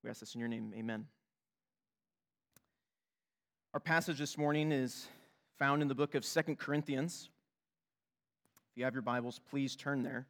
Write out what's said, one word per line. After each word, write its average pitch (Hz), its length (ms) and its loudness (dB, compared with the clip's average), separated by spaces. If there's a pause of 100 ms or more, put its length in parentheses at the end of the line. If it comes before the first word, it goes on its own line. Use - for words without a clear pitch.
We 120 60 -8
ask 120 120 -10
this 110 140 -12
in 117 40 -6
your 117 80 -2
name. 110 260 -4
Amen. 110 320 -4 (2750)
Our 143 80 -2
passage 160 380 2
this 147 180 -2
morning 151 340 4
is 131 360 0 (520)
found 143 220 4
in 143 80 2
the 135 60 0
book 143 200 0
of 135 80 2
Second 156 360 0
Corinthians. 143 720 -2 (1400)
If - 60 -16
you 123 80 -2
have 131 80 0
your 131 80 -2
Bibles, 120 480 -2
please 135 260 0
turn 143 260 -2
there. 127 280 -4